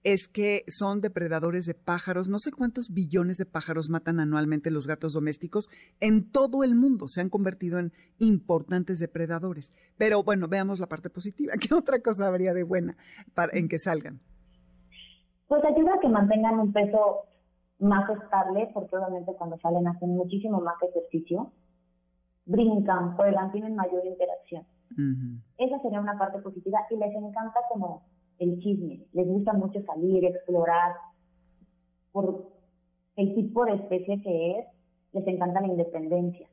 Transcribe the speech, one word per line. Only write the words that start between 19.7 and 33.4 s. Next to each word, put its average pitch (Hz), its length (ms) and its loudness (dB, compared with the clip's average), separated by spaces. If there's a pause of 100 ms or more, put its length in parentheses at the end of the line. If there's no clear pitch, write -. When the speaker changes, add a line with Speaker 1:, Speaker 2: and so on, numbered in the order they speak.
Speaker 2:
hacen 175 220 -2
muchísimo 185 500 -2
más 170 220 -4
ejercicio, 175 680 -4 (920)
brincan, 190 720 2
juegan, 196 360 4
tienen 220 220 -6
mayor 180 320 -2
interacción. 180 580 -6 (280)
Speaker 1:
Ujú. 131 480 -4 (180)
Speaker 2:
Esa 262 220 -2
sería 208 200 -4
una 202 180 -4
parte 196 220 -2
positiva, 196 400 -2 (100)
y 226 60 -2
les 208 180 -2
encanta 220 460 -4 (100)
como 185 320 -6 (360)
el 175 220 0
chisme, 175 520 -4
les 180 140 0
gusta 202 280 0
mucho 196 300 -2
salir, 180 400 2
explorar, 175 680 2 (1200)
por 190 360 -2 (680)
el 202 180 2
tipo 226 300 2